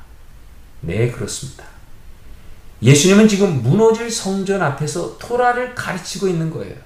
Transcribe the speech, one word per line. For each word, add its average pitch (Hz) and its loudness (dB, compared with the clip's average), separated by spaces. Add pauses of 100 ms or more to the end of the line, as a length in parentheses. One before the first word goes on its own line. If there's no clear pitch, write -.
(800)
네, 104 -2
그렇습니다. - -12 (1160)
예수님은 180 6
지금 185 2
무너질 220 2
성전 190 -4
앞에서 151 -4
토라를 247 -2
가르치고 190 -6
있는 165 -2
거예요. 104 -10 (100)